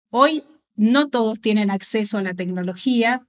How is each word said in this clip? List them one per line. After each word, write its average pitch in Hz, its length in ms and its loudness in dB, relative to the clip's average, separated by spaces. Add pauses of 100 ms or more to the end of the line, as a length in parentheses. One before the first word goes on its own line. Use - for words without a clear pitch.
Hoy 294 340 2 (320)
no 247 320 2
todos 226 320 -2
tienen 214 320 0
acceso 208 460 -2
a 202 40 -2
la 185 120 -6
tecnología, 185 960 -2